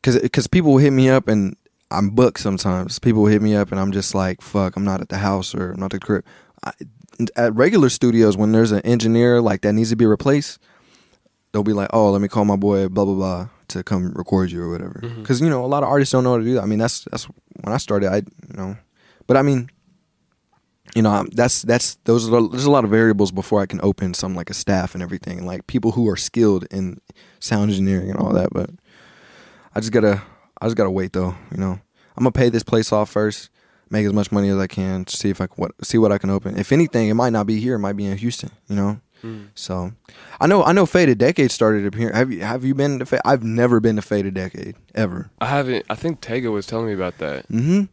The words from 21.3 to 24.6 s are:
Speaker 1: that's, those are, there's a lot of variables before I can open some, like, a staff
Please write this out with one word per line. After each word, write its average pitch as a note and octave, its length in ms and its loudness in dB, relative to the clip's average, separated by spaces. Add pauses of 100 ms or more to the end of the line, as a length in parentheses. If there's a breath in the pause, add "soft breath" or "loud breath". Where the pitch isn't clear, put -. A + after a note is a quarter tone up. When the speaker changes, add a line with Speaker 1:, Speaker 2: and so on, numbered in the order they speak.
Speaker 1:
that's, A#2 440 0
those A#2 280 2
are, A#2 160 4
there's B2 160 -4
a C#3+ 60 4
lot C3+ 140 4
of G2+ 60 -2
variables G#2 420 4
before G2 280 -2
I F#2+ 60 -2
can F2+ 160 -8
open F#2 320 -2
some, F#2 200 -6
like, F2 140 -10
a G2 60 -10
staff F#2+ 400 -2